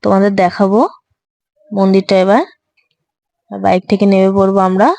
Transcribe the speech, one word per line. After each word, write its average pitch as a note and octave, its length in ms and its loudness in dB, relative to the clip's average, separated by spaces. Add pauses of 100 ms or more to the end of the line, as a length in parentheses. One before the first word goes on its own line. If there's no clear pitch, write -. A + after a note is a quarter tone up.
তোমাদের G3+ 320 0
দেখাবো G3 460 0 (880)
মন্দিরটা। G3 540 0
এবার G#3 180 0 (1080)
বাইক F#3+ 380 -2
থেকে G3+ 180 0
নেমে F#3+ 260 2
পড়বো G3 260 0
আমরা। F#3+ 300 0 (100)